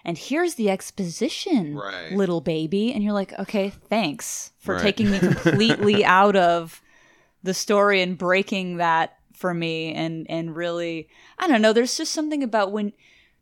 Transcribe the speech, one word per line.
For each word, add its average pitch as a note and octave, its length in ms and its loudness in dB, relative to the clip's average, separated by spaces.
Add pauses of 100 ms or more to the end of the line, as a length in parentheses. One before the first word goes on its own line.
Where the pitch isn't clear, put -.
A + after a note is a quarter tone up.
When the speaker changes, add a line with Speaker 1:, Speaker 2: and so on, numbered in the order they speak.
Speaker 1:
and E3+ 140 -6
here's E4 360 -2
the G#3 160 0
exposition, F#3+ 1040 -4
Speaker 2:
Right. F#2+ 360 -8
Speaker 1:
little F3+ 280 0
baby. F3 520 -2
And G#3+ 100 -2
you're G#3 100 0
like, G3 260 -4
"Okay, G3 320 -2 (180)
thanks - 680 -4
for F#3+ 160 -4
Speaker 2:
Right. - 80 -2
Speaker 1:
taking A#2 280 2
me G2 80 2
Speaker 2:
<laughs> F#3 120 4
Speaker 1:
completely G#3 760 4
out G3 320 6
of E3+ 440 2 (640)
the F3+ 120 -2
story G3+ 480 4
and F3+ 160 -2
breaking F#3 600 0
that E3 380 0 (180)
for F3+ 200 -4
me." E3 400 -4
And, D#3+ 360 -6
and E3 260 -6
really, E3+ 520 -6 (300)
I F#4 100 -4
don't A3+ 140 4
know, A3 100 6
there's A#3+ 240 2
just D#4+ 160 -6
something D4+ 300 -4
about G#3 300 -2
when G#3 200 -4 (500)